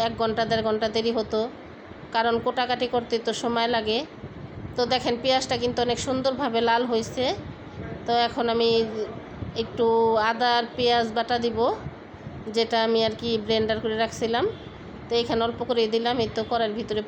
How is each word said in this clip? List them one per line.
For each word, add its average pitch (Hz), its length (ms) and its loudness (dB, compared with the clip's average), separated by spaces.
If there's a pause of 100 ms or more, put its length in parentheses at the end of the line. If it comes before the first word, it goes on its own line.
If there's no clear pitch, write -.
এক 226 160 -2
ঘন্টা 226 280 2
দেড় 220 180 2
ঘন্টা 220 280 2
দেরি 226 220 2
হতো, 220 220 0 (760)
কারণ 233 180 2 (120)
কোটাকাটি 247 480 0
করতে 240 220 0 (120)
তো 233 40 2 (120)
সময় 233 320 2
লাগে। 220 240 0 (760)
তো 247 60 2 (120)
দেখেন 247 280 2
পেঁয়াজটা 262 420 2
কিন্তু 247 220 0
অনেক 240 220 2
সুন্দরভাবে 262 520 0 (100)
লাল 233 220 4
হয়েছে। 226 340 0 (800)
তো 233 80 0 (140)
এখন 233 260 -2
আমি 233 160 4 (920)
একটু 233 220 0 (440)
আদা 233 280 2
আর 240 80 2 (100)
পেঁয়াজ 240 320 4 (100)
বাটা 240 280 2
দিব, 220 140 0 (960)
যেটা 226 220 2 (100)
আমি 226 200 4
আর 220 140 -2
কি 233 80 -2 (160)
ব্লেন্ডার 220 380 2
করে 220 200 -2
রাখছিলাম। 233 420 0 (640)
তো - 140 -2
এখানে 233 260 0
অল্প 233 120 -6 (100)
করে 233 140 4 (100)
দিলাম, 233 300 2
এই 214 120 0
তো 226 140 0
কড়াইয়ের 226 280 0
ভিতরে 214 300 -2